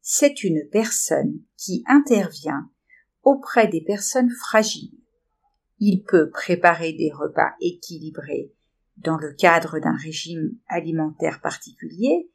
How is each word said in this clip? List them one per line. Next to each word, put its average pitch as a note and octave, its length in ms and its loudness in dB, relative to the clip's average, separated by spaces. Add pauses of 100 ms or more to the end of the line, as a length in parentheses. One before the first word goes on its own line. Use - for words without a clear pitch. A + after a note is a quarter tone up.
C'est - 420 2
une D#3+ 300 -2
personne - 640 -2 (200)
qui - 280 -8
intervient G3 840 2 (540)
auprès C4 440 4
des E3 140 -2
personnes A#3+ 480 0
fragiles. - 680 -2 (840)
Il G3+ 220 2
peut D#3 280 4
préparer E3+ 640 2
des D#3 180 -2
repas D3+ 480 -2
équilibrés D#3 960 -10 (420)
dans D#3+ 220 -4
le D3+ 160 -10
cadre E3 460 2
d'un D#3 180 -2
régime D#3+ 580 -8 (100)
alimentaire D#3+ 760 -4
particulier B3 920 -4